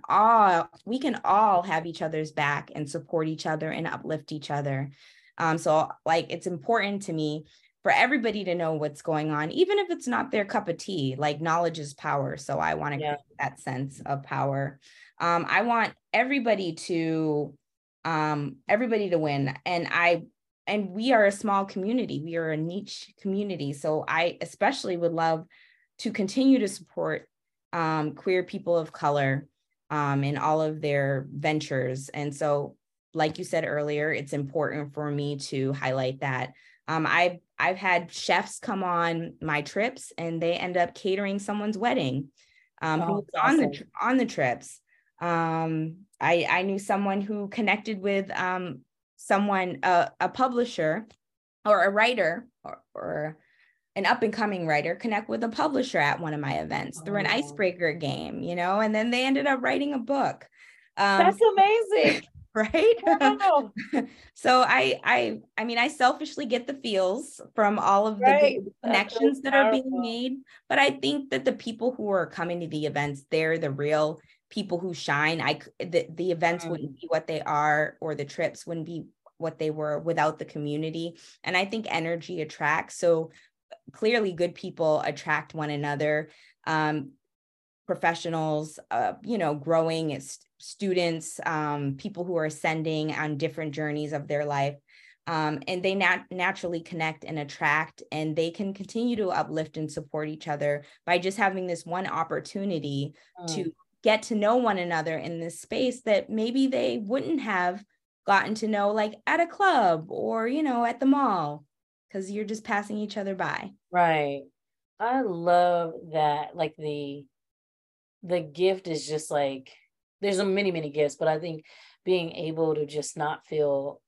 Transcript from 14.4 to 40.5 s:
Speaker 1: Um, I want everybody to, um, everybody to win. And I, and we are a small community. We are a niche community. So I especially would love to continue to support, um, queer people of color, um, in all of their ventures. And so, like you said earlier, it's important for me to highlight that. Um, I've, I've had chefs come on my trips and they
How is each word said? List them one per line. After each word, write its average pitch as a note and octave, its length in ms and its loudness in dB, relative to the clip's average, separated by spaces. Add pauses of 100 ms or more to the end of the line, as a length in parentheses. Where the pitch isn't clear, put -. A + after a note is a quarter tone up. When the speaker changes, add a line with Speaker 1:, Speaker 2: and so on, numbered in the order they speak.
Speaker 1:
Um, E3+ 300 2
I F#3 140 4
want A#3 300 2 (200)
everybody A3 640 0
to, D#3+ 800 0 (520)
um, D3+ 540 -2 (100)
everybody G#3 420 2
to E3+ 80 2
win. C#3 380 0 (100)
And F3 240 -2
I, E3+ 320 4 (460)
and G3 220 -2
we A3 220 0
are G#3+ 140 6
a G3+ 60 4
small G3+ 320 0
community. G3 600 -4
We E3 120 -6
are D#3+ 160 -2
a D3+ 40 -2
niche F3 640 -6
community. F#3+ 520 -4
So D3+ 340 -2
I E3 340 0
especially - 560 -2
would E3+ 160 0
love D#3+ 340 0 (520)
to A3+ 120 -4
continue B3+ 480 4
to G#3+ 80 2
support, E3 640 -6 (440)
um, D#3+ 420 0
queer F#3 280 0
people F3 340 -2
of D#3 140 0
color, C#3+ 560 0 (440)
um, C#3+ 340 2
in C#3+ 140 -2
all D#3 240 2
of D#3 180 -2
their C#3 500 0
ventures. C#3 800 -2
And D3 260 -6
so, D3 420 -2 (360)
like D#3 260 0
you F3+ 60 -8
said D#3+ 200 0
earlier, D3 460 -2
it's C#3 220 -4
important C#3+ 640 -2
for D3+ 140 -4
me C#3+ 280 -2
to C3+ 360 -2
highlight C3 480 -2
that. C3 340 -4 (340)
Um, D#3+ 180 0
I've, F3 320 4 (220)
I've F3 160 2
had F3+ 340 0
chefs - 480 -2
come F#3+ 240 -4
on E3+ 580 -2
my D3 220 -2
trips - 560 -4
and E3 240 -4
they E3+ 120 2